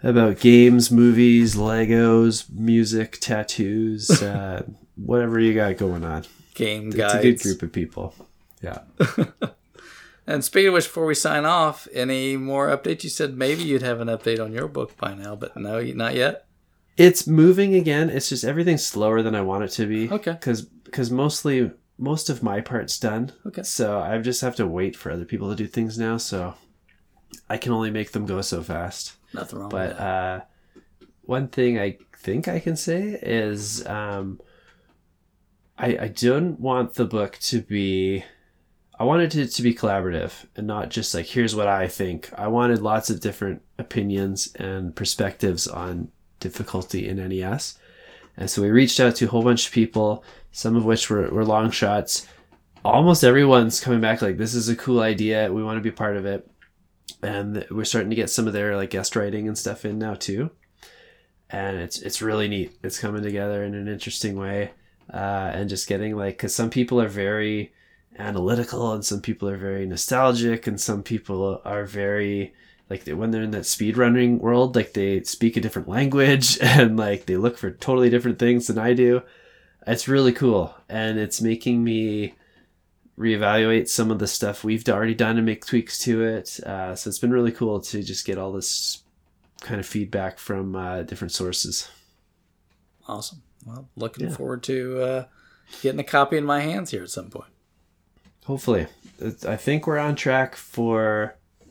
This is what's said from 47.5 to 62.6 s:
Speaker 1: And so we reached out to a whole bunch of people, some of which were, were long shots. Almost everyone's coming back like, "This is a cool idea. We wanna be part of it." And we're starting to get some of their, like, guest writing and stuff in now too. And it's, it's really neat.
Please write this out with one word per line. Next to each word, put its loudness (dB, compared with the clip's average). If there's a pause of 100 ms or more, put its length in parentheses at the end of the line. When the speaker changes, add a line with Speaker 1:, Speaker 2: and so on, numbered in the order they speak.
Speaker 1:
And -8
so -2
we 2
reached 6
out 6
to 2
a 2
whole 2
bunch 4
of -10
people, 2 (280)
some -2
of 4
which 2
were, 0
were 0
long 2
shots. -2 (560)
Almost 6
everyone's 8
coming 2
back 2
like, 0
"This -2
is -2
a 0
cool 2
idea. 0
We -2
wanna -4
be -2
part -4
of -6
it." -6 (720)
And -6
we're -4
starting 0
to -2
get -2
some 0
of -2
their, -2
like, -4
guest -4
writing -2
and -6
stuff -8
in -6
now -6
too. -6 (960)
And -6
it's, -8
it's -8
really 0
neat. -6